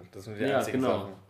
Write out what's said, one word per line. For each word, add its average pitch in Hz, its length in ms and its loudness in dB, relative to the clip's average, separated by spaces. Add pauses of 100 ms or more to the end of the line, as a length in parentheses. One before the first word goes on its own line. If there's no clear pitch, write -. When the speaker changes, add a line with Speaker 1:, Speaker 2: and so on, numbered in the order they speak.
(120)
Speaker 1:
Das 98 140 -14
sind 107 120 -10
die 107 60 -2
Speaker 2:
Ja, - 140 4
Speaker 1:
einzigen 127 240 2
Speaker 2:
genau. 127 180 4
Speaker 1:
Sachen. 98 140 -6 (160)